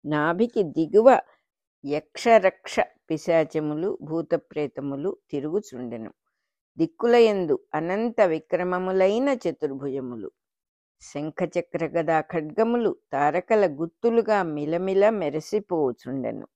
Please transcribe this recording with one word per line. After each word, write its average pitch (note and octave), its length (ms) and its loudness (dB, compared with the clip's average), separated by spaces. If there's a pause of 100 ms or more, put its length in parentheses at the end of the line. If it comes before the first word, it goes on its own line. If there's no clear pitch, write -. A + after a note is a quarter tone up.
నాభికి E3+ 580 0
దిగువ F3+ 560 6 (680)
యక్షరక్ష F#3 920 2
పిశాచములు, D#3+ 1200 -2
భూతప్రేతములు D3 1160 -6 (140)
తిరుగుచుండెను. B2+ 800 -8 (640)
దిక్కులయందు G3 840 2 (140)
అనంత G3 480 -2
విక్రమములైన F#3 1080 0
చతుర్భుజములు, C3+ 1040 -6 (680)
శంఖచక్ర E3 840 -6
గదా D#3+ 360 0
ఖడ్గములు G#3+ 720 -2 (180)
తారకల E3+ 540 2
గుత్తులుగా G#3 760 0
మిలమిల F3 680 0
మెరిసిపోవుచుండెను. C#3+ 1500 -4